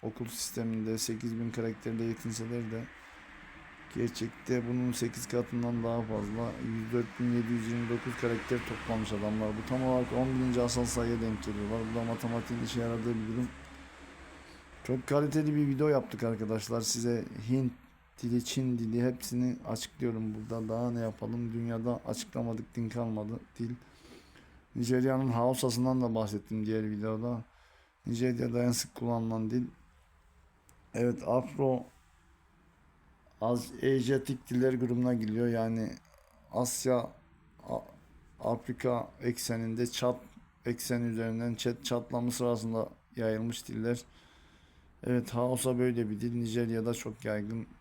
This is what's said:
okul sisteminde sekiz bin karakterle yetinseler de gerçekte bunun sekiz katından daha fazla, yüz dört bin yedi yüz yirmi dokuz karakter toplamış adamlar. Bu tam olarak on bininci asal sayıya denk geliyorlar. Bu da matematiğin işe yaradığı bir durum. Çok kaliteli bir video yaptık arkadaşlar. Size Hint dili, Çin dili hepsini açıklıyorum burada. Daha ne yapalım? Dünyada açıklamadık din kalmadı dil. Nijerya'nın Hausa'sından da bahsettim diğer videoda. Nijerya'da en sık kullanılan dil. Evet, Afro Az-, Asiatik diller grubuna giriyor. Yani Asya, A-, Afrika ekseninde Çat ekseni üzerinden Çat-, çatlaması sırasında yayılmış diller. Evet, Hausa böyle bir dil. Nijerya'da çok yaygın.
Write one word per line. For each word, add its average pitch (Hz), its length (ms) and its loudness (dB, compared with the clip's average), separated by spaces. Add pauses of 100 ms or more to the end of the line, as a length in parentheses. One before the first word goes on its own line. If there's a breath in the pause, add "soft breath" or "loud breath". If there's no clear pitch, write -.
okul 113 240 -6
sisteminde 113 720 -2
sekiz 113 420 -2
bin 117 100 -2
karakterle 113 540 -2
yetinseler 113 680 -4
de 113 140 -4 (1080 loud breath)
gerçekte 117 760 -2
bunun 123 240 2
sekiz 120 360 -2
katından 120 560 0
daha 117 180 2
fazla, 110 500 -2 (140)
yüz 113 260 -2
dört 117 280 0
bin 123 120 2
yedi 120 200 2
yüz 113 160 0
yirmi 117 200 -2
dokuz 120 320 -2
karakter 117 380 0 (100)
toplamış 110 440 -2
adamlar. 107 360 0
Bu 107 200 -4
tam 131 140 0
olarak 127 300 2
on 127 160 2
bininci 127 320 2
asal 120 240 2
sayıya 117 360 0
denk 110 240 -2
geliyorlar. 104 360 -2 (120)
Bu 117 80 0
da 117 40 0
matematiğin 117 600 -2
işe 117 160 -2
yaradığı 117 340 0
bir 110 140 -2
durum. 120 200 0 (1400 loud breath)
Çok 127 220 0
kaliteli 147 500 4
bir 147 100 6
video 139 220 4
yaptık 131 340 2
arkadaşlar. 110 580 0
Size 117 440 0 (240)
Hint 127 240 2 (500)
dili, 120 220 0
Çin 127 340 0
dili 117 260 0
hepsini 123 520 0 (120)
açıklıyorum 110 680 -2
burada. 110 340 -4
Daha 117 220 0
ne 117 100 -2
yapalım? 113 520 -2
Dünyada 117 540 -2
açıklamadık 113 680 -4
din 117 140 -2
kalmadı 110 520 -2 (180)
dil. 117 160 -2 (1000 loud breath)
Nijerya'nın 127 520 4
Hausa'sından 127 760 4
da 117 120 2
bahsettim 107 520 0
diğer 110 240 0
videoda. 110 540 -2 (640 soft breath)
Nijerya'da 120 580 2
en 123 80 4
sık - 220 -2
kullanılan 113 560 0
dil. 123 160 2 (1300)
Evet, 120 340 2
Afro 127 560 2 (1600)
Az-, 120 360 2
Asiatik 131 720 2
diller 127 220 4
grubuna 123 420 2
giriyor. 113 340 0
Yani 113 420 0 (600)
Asya, 123 580 2 (580)
A-, 58 160 -4 (560)
Afrika 120 680 0 (140)
ekseninde 117 640 0
Çat 123 300 2 (500)
ekseni 120 400 0
üzerinden 113 480 0
Çat-, 120 300 -2
çatlaması 120 520 0
sırasında 113 520 2 (280)
yayılmış 113 520 0
diller. 117 360 0 (1040 loud breath)
Evet, 123 240 2
Hausa 123 480 2
böyle 117 320 2
bir 104 100 -4
dil. 117 140 -2
Nijerya'da 117 600 0
çok 117 300 -8
yaygın. 107 420 -2 (140)